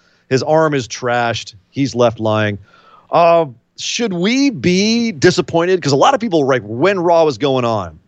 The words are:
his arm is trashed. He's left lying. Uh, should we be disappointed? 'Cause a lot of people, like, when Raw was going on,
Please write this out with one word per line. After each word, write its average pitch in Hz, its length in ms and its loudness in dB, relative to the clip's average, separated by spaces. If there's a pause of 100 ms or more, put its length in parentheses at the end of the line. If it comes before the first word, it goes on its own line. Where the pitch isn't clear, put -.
(300)
his 131 140 0
arm 156 300 0
is 127 140 -4
trashed. 120 680 -6 (160)
He's 131 220 -4
left 117 280 2
lying. 107 360 -2 (540)
Uh, 170 360 4 (300)
should 226 360 -4
we 247 380 0
be 208 600 0
disappointed? 175 680 0
'Cause 147 100 -2
a 143 60 2
lot 277 160 4
of 233 60 0
people, 170 280 0
like, 127 160 0
when 139 360 -2
Raw 170 260 2
was 131 140 -2
going 131 260 0
on, 95 420 -4